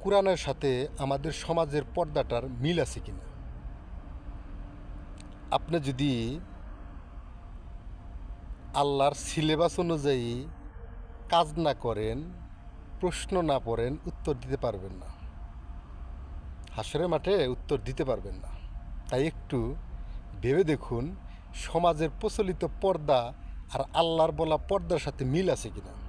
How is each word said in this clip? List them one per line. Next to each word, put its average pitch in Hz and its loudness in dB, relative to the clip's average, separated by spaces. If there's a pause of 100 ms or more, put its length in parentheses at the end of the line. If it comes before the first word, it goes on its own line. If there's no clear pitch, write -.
কোরআনের 196 6
সাথে 135 0 (100)
আমাদের 139 0
সমাজের 151 2 (120)
পর্দাটার 139 2
মিল 139 2
আছে - -2
কিনা? 101 -8 (2250)
আপনি 156 2
যদি 135 0 (2250)
আল্লাহর 143 6
সিলেবাস 156 4
অনুযায়ী 139 2 (840)
কাজ 160 4
না 151 4
করেন, 113 -2 (760)
প্রশ্ন 180 0
না 147 4
পড়েন, 117 0 (100)
উত্তর - -2
দিতে 123 -4
পারবেন 101 -2
না। 92 -10 (1700)
হাসরের 151 0
মাঠে 170 4
উত্তর 127 0
দিতে 131 0
পারবেন 101 0
না। - -10 (640)
তাই 131 4
একটু 131 0 (680)
ভেবে 147 6
দেখুন, 143 0 (380)
সমাজের 165 2 (100)
প্রচলিত 196 0 (140)
পর্দা 147 4 (420)
আর 127 8 (140)
আল্লাহর 160 8
বলা 156 4
পর্দার 175 2
সাথে 139 -2
মিল 165 4
আছে 117 2
কিনা। - -10